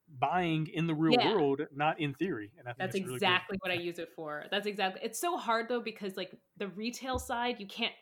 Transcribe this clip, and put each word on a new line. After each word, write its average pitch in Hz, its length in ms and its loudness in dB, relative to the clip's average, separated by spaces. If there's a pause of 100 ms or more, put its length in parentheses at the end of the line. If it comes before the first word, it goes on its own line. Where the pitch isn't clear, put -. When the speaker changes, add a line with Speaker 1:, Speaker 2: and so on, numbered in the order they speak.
Speaker 1:
buying 156 600 2
in 165 200 0
the 160 80 4
real 160 220 6
Speaker 2:
Yeah. - 20 10
Speaker 1:
world, 151 440 4 (100)
not 147 260 2
in 147 160 0
theory? 120 440 -4
And 123 100 -14
I 120 60 -6
think 190 120 -6
Speaker 2:
That's 190 80 -4
Speaker 1:
that's 190 80 -2
really 151 180 -4
Speaker 2:
exactly 185 400 2
Speaker 1:
cool. - 0 -
Speaker 2:
what 185 100 -4
I 180 40 0
use 175 240 -4
it 165 180 -8
for. 151 340 -8
That's 202 160 0
exactly, 196 380 -2
it's 226 160 -6
so 349 160 0
hard, 226 320 0
though, 240 140 -2
because, 202 340 -8
like, 185 180 -6 (220)
the 196 120 -6
retail 240 500 -4
side, 240 420 -2
you 202 60 -10
can't 220 360 -6